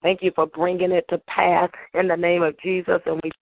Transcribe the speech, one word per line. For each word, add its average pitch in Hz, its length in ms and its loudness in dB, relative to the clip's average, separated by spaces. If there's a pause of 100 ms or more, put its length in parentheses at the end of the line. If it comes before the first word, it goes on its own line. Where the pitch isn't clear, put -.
Thank 185 220 0
you 180 100 2
for 160 140 2
bringing 180 440 0
it 175 180 2
to 175 100 -2
pass 175 500 2 (240)
in 185 140 0
the 170 100 0
name 175 240 2
of 151 180 0
Jesus, 180 460 -2
and 160 180 -4
we 165 80 -6 (120)